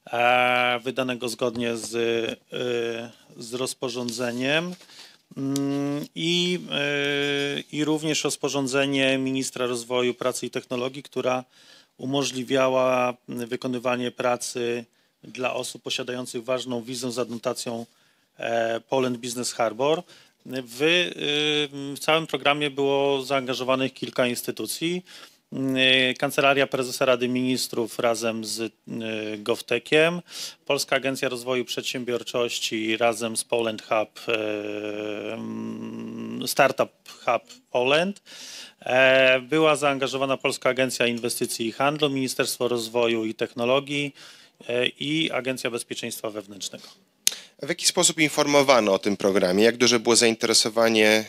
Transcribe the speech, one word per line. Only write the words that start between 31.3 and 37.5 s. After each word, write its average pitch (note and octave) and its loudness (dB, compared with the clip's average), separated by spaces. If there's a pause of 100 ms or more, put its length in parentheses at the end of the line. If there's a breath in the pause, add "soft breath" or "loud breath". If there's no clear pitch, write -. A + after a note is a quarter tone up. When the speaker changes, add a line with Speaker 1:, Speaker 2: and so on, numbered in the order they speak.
Speaker 1:
Przedsiębiorczości A#2 -4
razem A2+ 0
z - -4
Poland A2+ -2
Hub, - -2
e, A#2+ 0 (1000)
mm, A2+ -8
Startup C3 2 (340)
Hub A#2 0 (280)